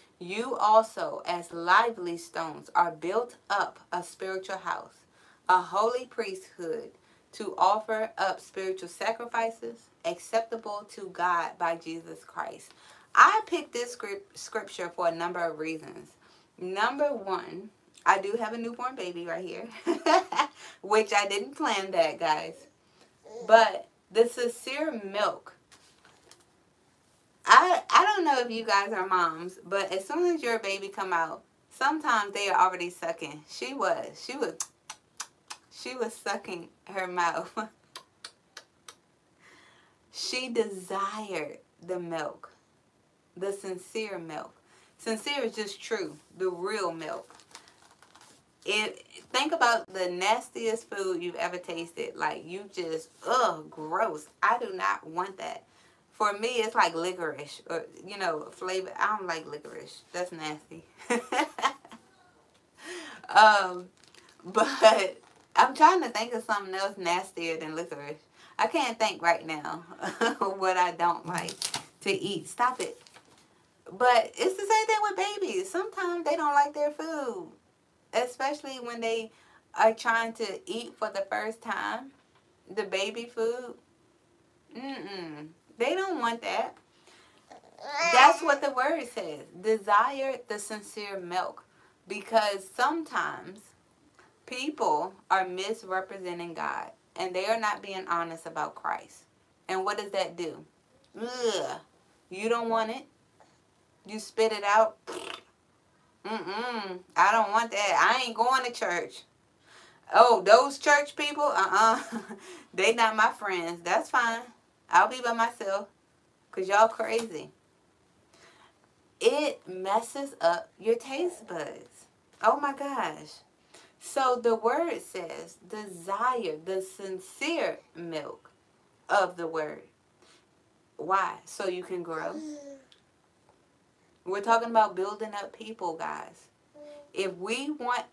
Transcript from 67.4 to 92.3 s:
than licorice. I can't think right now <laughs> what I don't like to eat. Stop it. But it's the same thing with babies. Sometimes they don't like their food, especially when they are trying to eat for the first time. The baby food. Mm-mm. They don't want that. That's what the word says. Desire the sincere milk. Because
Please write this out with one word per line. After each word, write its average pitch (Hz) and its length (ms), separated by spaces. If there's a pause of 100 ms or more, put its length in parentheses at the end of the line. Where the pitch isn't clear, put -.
than 156 180
licorice. 156 420 (400)
I 214 80
can't 240 320
think 190 240
right 165 240
now 160 380 (560)
<laughs> - 0
what 190 380
I 180 160
don't 170 340
like 175 260 (480)
to 196 100
eat. 190 360
Stop 247 340
it. - 180 (920)
But 240 460
it's 381 180
the 403 120
same 440 200
thing 440 140
with 403 160 (240)
babies. 370 300
Sometimes 349 540
they 302 100
don't 294 180
like 285 200
their 294 180
food, 277 600 (600)
especially 269 680
when 240 220
they 226 300 (440)
are 220 180
trying 226 400
to 202 260 (100)
eat 226 280
for 214 120
the 196 200
first 220 320
time. 214 500 (640)
The 208 100
baby 196 420
food. 233 500 (1000)
Mm-mm. 185 720 (300)
They 269 180
don't 381 240
want 233 240
that. 196 320 (1400)
That's 285 280
what 285 200
the 285 100
word 269 420
says. 160 280 (200)
Desire 220 760 (100)
the 208 120
sincere 208 600
milk. 180 440 (440)
Because 208 680